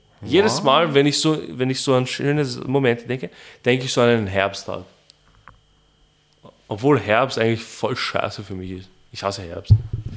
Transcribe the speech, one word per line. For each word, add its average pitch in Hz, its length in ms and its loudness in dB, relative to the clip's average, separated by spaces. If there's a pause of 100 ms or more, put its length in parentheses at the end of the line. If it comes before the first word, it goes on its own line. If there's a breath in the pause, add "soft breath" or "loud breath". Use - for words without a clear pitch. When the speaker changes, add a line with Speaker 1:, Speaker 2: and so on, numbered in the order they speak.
(220)
Speaker 1:
Wow. 104 80 -12
Speaker 2:
Jedes 175 320 2
Mal, 151 320 4
wenn 143 140 4
ich 143 120 0
so, 156 220 0 (160)
wenn 127 140 0
ich 131 100 -4
so 131 140 2
an 127 100 2
schöne 143 400 -2 (220)
Momente 127 400 0
denke, 131 240 -6 (340 loud breath)
denke 131 200 2
ich 127 80 -6
so 131 80 2
an 120 80 6
einen 113 180 2
Herbsttag. 95 560 -4 (1800)
Obwohl 123 320 2
Herbst 113 380 2
eigentlich 113 260 0
voll - 320 -6
scheiße - 480 -4
für 98 120 -12
mich 92 160 -10
ist. 95 180 -14 (220)
Ich - 120 -12
hasse 98 200 -6
Herbst. 87 280 -4 (460)